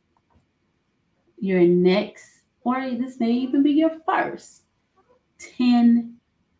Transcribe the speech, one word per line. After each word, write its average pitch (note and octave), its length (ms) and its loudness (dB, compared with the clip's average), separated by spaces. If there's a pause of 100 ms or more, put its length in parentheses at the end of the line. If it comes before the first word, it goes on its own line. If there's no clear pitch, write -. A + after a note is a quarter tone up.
(1400)
your F#3+ 240 -2
next, F3+ 800 0 (200)
or B3+ 180 -4
this B3+ 380 -8
may A#3 140 -2
even C4+ 320 -2
be D4 80 2
your D#4+ 340 0
first, - 560 -6 (760)
ten A#3+ 760 0 (440)